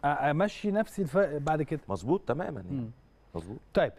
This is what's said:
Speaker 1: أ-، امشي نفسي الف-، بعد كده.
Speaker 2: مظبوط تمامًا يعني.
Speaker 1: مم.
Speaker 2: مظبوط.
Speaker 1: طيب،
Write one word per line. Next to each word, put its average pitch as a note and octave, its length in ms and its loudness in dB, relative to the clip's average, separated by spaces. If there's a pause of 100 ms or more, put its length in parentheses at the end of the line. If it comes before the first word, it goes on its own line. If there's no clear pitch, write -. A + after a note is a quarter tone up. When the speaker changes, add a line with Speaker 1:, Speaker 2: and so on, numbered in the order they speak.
Speaker 1:
أ-، - 20 4
امشي D3 640 2
نفسي G3+ 320 0
الف-، D3 400 2
بعد D#3 200 2
كده. D3 260 -4
Speaker 2:
مظبوط A#2 400 0
تمامًا D3 320 -4
يعني. C#3 160 -6
Speaker 1:
مم. A#2 140 -6 (440)
Speaker 2:
مظبوط. F2 240 -8 (160)
Speaker 1:
طيب، D#3 240 4